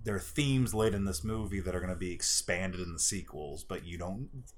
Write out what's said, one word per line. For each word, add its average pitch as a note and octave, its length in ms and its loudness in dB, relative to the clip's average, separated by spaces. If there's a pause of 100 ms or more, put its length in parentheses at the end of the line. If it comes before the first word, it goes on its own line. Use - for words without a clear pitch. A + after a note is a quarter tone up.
there G#2 120 0
are F#2+ 40 2
themes C3 540 4
laid G#2+ 220 4
in G2 100 2
this F#2+ 180 -2
movie G#2+ 360 -2
that F2+ 160 -2
are F2+ 40 2
gonna F2+ 160 0
be F2+ 160 -2
expanded F2+ 680 0
in E2+ 120 -4
the D#2 60 -8
sequels, D2 640 -2
but D#2+ 220 -6
you E2+ 140 -8
don't, F#2+ 300 -4 (280)